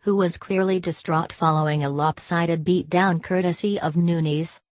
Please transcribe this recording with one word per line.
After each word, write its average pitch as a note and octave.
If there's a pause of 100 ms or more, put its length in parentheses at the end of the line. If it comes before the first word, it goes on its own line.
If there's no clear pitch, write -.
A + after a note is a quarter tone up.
who G3+
was F#3
clearly F#3+
distraught E3
following D3+
a C#3
lopsided D#3+
beatdown F3+
courtesy F#3
of D#3
Nunes. E3 (120)